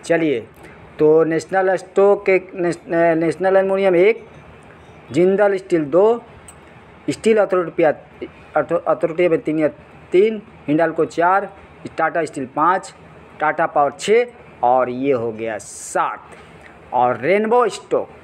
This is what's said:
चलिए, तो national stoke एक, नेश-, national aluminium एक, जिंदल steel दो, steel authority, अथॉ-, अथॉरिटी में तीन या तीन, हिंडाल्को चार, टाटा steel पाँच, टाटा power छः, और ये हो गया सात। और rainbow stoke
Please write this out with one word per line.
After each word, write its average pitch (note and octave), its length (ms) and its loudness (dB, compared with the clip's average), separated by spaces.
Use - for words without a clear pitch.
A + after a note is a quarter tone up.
चलिए, D3+ 420 -2
तो D#3 240 4
national F3+ 520 0
stoke G3 540 2
एक, F#3 260 0
नेश-, F3 320 -4
national F3 400 0
aluminium F#3+ 380 2
एक, G#3 300 2
जिंदल F#3+ 460 2
steel E3+ 280 -2
दो, G#3 380 2
steel A3 280 0
authority, F#3 460 0
अथॉ-, D#3 320 -2
अथॉरिटी E3 420 0
में D#3+ 120 0
तीन D#3 180 -4
या D3+ 80 0
तीन, G#3 300 2
हिंडाल्को D#3+ 380 0
चार, F#3+ 480 -2
टाटा D#3+ 280 -2
steel C#3 200 -10
पाँच, E3+ 500 -2
टाटा D#3 260 0
power D3 340 0
छः, A#3 260 2
और B2 260 2
ये B2+ 220 -2
हो A#2 200 -2
गया A2 260 -8
सात। C3 640 -8
और B2 240 0
rainbow G#3+ 500 0
stoke - 420 -6